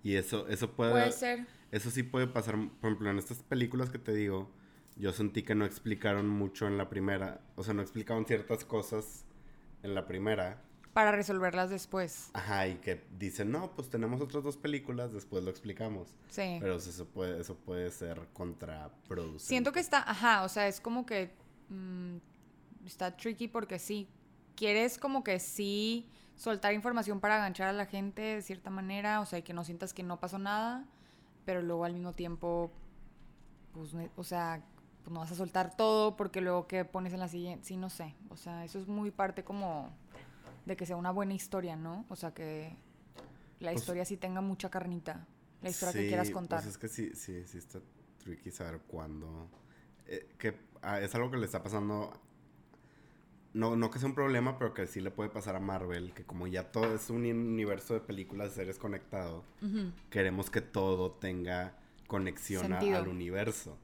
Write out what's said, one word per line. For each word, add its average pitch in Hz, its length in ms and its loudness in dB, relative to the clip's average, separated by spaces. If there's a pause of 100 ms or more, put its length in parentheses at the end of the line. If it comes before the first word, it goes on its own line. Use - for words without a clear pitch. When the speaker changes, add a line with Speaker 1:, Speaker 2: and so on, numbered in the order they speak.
Speaker 1:
Y 101 100 4
eso, 101 320 2
eso 107 260 2
puede 117 200 6
Speaker 2:
Puede 233 200 8
ser. 240 340 0 (260)
Speaker 1:
eso 107 180 0
sí 123 140 2
puede 127 240 2
pasar, 113 260 2 (260)
por 110 100 4
ejemplo, 104 200 2
en 98 80 4
estas 117 240 -4
películas 123 480 2
que 131 80 -4
te 117 140 -2
digo, 98 360 2 (480)
yo 98 160 2
sentí 104 300 2
que 110 120 2
no 107 100 6
explicaron 104 640 2
mucho 101 400 2
en 101 100 2
la 95 100 0
primera, 98 520 0 (160)
o 92 80 -2
sea, 107 100 2
no 101 80 2
explicaron 110 440 0
ciertas 110 380 2
cosas - 600 -2 (580)
en 101 120 -2
la 95 120 0
primera. 98 560 0 (300)
Speaker 2:
Para 214 200 8
resolverlas 185 560 2
después. 185 640 -4
Speaker 1:
Ajá, 98 360 2
y 90 80 -2
que 87 280 -4 (140)
dicen, 101 320 0
"No, 175 240 -2
pues 127 160 -8
tenemos 117 320 0
otras 143 220 -2
dos 143 120 -2
películas, 127 560 -2
después 98 320 -2
lo 92 60 0
explicamos." 101 640 -4 (140)
Speaker 2:
Sí. 185 320 -2
Speaker 1:
Pero 92 160 2
eso, 87 120 -4
eso 87 180 -8
puede, 90 340 -2
eso 87 160 -6
puede 90 340 -2
ser 85 420 -6
contraproducente. 85 1120 -6
Speaker 2:
Siento 254 280 2
que 349 80 2
está, 285 280 4
ajá, 214 360 6
o 190 40 0
sea, 202 200 4
es 196 120 -2
como 240 240 -2
que, 190 300 -2 (340)
mm, 185 480 -6 (680)
está 180 300 -4
tricky 226 320 -2
porque 214 300 -4
sí, 202 300 -4 (460)
quieres 220 440 6
como 269 260 2
que 185 160 4
sí 214 680 0 (260)
soltar 208 400 2
información 214 460 0
para 208 160 6
aganchar 190 320 2
a 190 40 2
la 202 140 0
gente 196 360 -4
de 214 200 -2
cierta 185 280 -8
manera, 202 500 0
o 202 60 -2
sea, 180 120 -2
y 170 40 -4
que 170 120 -10
no 170 100 -2
sientas 170 300 -6
que 190 80 -6
no 175 180 -4
pasó 185 180 -4
nada, 220 480 0 (600)
pero 180 160 2
luego 170 240 2
al 175 80 0
mismo 175 200 -4
tiempo, 170 580 0 (1000)
pues, 156 220 -10
ne-, 170 220 -6
o 175 80 -8
sea, 165 380 -2 (400)
pues 165 120 -10
no 165 60 -4
vas 160 120 -6
a - 20 -6
soltar 185 420 0
todo 214 400 6
porque 190 260 0
luego 180 240 4
qué 185 180 0
pones 185 300 -4
en 185 60 -4
la 180 80 -2
siguiente, 175 380 -6
sí, 190 120 -6
no 185 120 -4
sé, 156 240 -10 (160)
o 165 60 -14
sea, 170 280 -8
eso 165 140 -8
es 190 80 -6
muy 208 240 0
parte 190 340 0
como 190 520 -4 (720)
de 185 100 -4
que 180 80 -4
sea 170 120 -4
una 175 160 -2
buena 196 200 2
historia, 185 440 -2
¿no? 165 340 -6
O 185 60 -8
sea, 165 180 -6
que 156 420 -8 (840)
la 170 100 -2
Speaker 1:
Pues 170 120 0
Speaker 2:
historia 180 220 0
sí 196 140 -4
tenga 185 240 -2
mucha 190 280 -2
carnita, 170 560 -4 (360)
la 185 80 -2
historia 180 240 0
que 202 80 2
Speaker 1:
Sí, 202 60 4
Speaker 2:
quieras 180 180 4
Speaker 1:
pues 185 80 -2
Speaker 2:
contar. 170 320 -2
Speaker 1:
es 101 100 -8
que 110 120 -6
sí, 107 260 -4
sí, 90 320 -8
sí 90 100 -14
está 90 220 -12 (400)
tricky - 320 -12
saber 82 360 -8
cuándo, 80 640 -8 (580)
eh, - 220 -8 (100)
que, 110 200 0 (240)
ah, 101 180 0
es 98 140 -2
algo 123 160 2
que 131 80 0
le 107 80 2
está 87 160 -2
pasando, 104 500 0 (1400)
no, 113 220 4
no 113 140 4
que - 80 -6
sea 131 100 2
un 135 60 -2
problema, 127 440 4
pero 120 160 0
que 95 120 -2
sí 95 140 -6
le 95 100 -2
puede 107 200 -2
pasar 101 260 -4
a 95 40 -2
Marvel, 92 520 -2
que 98 120 -14
como 87 220 -6
ya 90 260 -2
todo 113 220 4
es 110 140 -4
un 117 160 0
universo 113 720 2
de 110 60 2
películas, 98 500 -6
de - 60 -10
series 92 220 -4
conectado, 92 680 -4 (180)
Speaker 2:
Ujú. 196 300 -2 (180)
Speaker 1:
queremos 95 400 4
que 110 100 4
todo 92 520 2
tenga 90 600 -2 (320)
conexión 95 640 0
a-, 92 80 2
Speaker 2:
Sentido. 98 180 6
Speaker 1:
al 92 100 2
universo. 90 760 -2